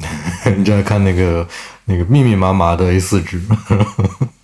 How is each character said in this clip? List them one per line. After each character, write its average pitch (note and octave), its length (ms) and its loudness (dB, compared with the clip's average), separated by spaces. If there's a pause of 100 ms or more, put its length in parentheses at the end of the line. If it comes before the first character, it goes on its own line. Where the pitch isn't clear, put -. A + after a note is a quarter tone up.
<laughs> F2 560 -4
你 G2 80 0
正 G#2 100 2
在 G2+ 60 2
看 G#2 220 0
那 F#2+ 100 2
个， F2 340 0 (380)
那 F#2+ 100 -2
个 F2 100 0
密 C3+ 180 4
密 A2+ 120 4
麻 F#2 160 2
麻 F2 240 2
的 F2+ 160 2
A F#2 80 4
四 F#2 220 0
纸。 F2 180 -8 (1040)